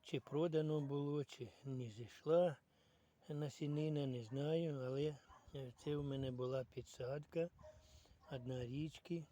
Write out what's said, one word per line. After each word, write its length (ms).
чи 160
продано 640
було, 420
чи 260
не 260
зійшла 680
насінина, 800
не 160
знаю, 600
але 320
це 200
в 60
мене 280
була 420
підсадка 760
однорічки 1000